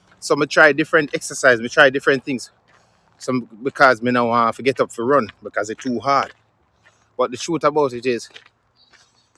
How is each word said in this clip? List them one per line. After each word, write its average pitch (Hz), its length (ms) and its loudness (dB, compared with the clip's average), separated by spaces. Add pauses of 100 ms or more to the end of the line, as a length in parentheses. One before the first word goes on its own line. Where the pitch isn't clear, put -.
(200)
So - 160 -2
me 147 100 0
try 156 260 4
different 151 420 0
exercise, 139 460 0
me 117 80 -6
try 143 220 4
different 135 340 0
things. 131 260 -8 (680)
Some, 127 300 -6 (140)
because 131 400 2
me 123 100 -2
no 123 140 2
want 117 300 0
to - 60 -14
get 127 180 -2
up 120 120 -2
for 117 120 -8
run 127 240 0 (140)
because 104 280 -8
it's 107 140 -10
too 120 160 -4
hard. 131 320 -2 (840)
But 123 140 -2
the 120 60 -10
truth 156 260 -6
about 147 300 0
it 120 120 -12
is, 120 240 -4 (1080)